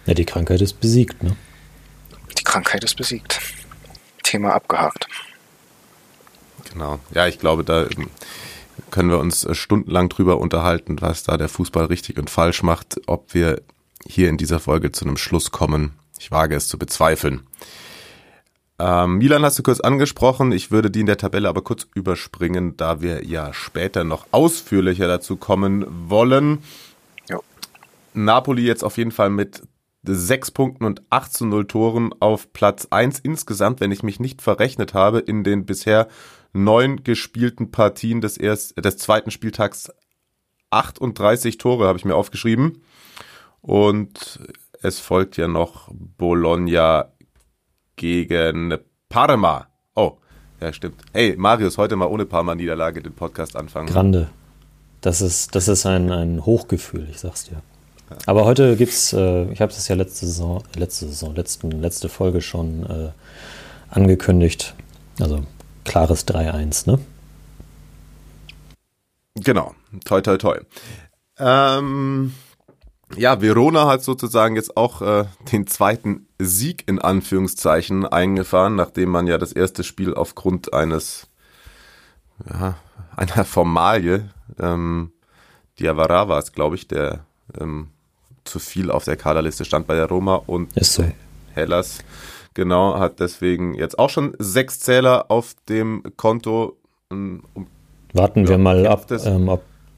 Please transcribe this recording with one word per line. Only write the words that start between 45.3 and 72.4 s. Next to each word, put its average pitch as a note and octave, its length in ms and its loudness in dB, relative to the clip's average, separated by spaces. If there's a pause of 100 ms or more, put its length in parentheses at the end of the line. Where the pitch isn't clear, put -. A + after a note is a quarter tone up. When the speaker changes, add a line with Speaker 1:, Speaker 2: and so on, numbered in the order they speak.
Speaker 3:
ja E2+ 100 0
noch E2 420 -4
Bologna E2+ 1200 0 (840)
gegen E2+ 800 -2 (320)
Parma. A2+ 580 2 (300)
Oh, G2 220 0 (420)
ja, E2 120 -8
stimmt. - 300 -14 (100)
Hey, G#2+ 240 2
Marius, G2+ 420 2
heute G#2 180 0
mal F#2 100 0
ohne G#2 200 -2
Parma-Niederlage E2+ 760 -4
den D#2+ 120 -16
Podcast E2 420 -10
anfangen. D#2+ 320 -10
Speaker 1:
Grande. F#2 400 2 (720)
Das F2 200 -2
ist, - 360 -2
das F#2 100 0
ist G2+ 180 2
ein, F2+ 280 2
ein E2+ 340 -2
Hochgefühl, F2 640 -2
ich - 80 -18
sag's - 260 -12
dir. D#2+ 160 -14 (480)
Speaker 3:
Ja. - 80 -18 (100)
Speaker 1:
Aber G#2 180 6
heute B2+ 320 6
gibt's, - 360 2
äh, F#2 380 2
ich - 100 -6
hab's G#2 280 -2
ja F#2+ 80 2
letzte F#2 300 -4
Saison, F2 360 -4 (140)
letzte E2 300 -6
Saison, D2+ 280 -10
letzten, E2+ 380 -6
letzte E2+ 360 -6
Folge F2+ 320 -2
schon, E2 440 -6
äh, D#2+ 260 -8 (800)
angekündigt. F2+ 840 4 (440)
Also D2+ 260 -2 (400)
klares D#2+ 400 2
drei E2 280 -2
eins, D2+ 340 -4
ne? C3+ 140 4 (2250)
Speaker 3:
Genau. G#2 400 -2 (300)
Toi, G2 160 0
toi, G2 160 2
toi. F#2 220 0 (800)
Ähm, C3+ 960 0 (840)